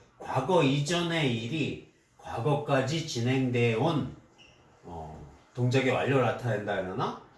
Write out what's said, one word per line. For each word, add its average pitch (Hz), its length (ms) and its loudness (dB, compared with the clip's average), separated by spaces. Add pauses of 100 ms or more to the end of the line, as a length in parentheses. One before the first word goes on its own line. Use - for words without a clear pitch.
(180)
과거 - 440 2
이전의 151 720 2 (100)
일이 123 480 -6 (260)
과거까지 143 920 -2
진행돼 120 640 2
온, 147 400 0 (720)
어, 78 420 -14 (280)
동작의 127 360 2
완료를 127 340 4
나타낸다 104 580 -2
그러나? 175 380 -4 (180)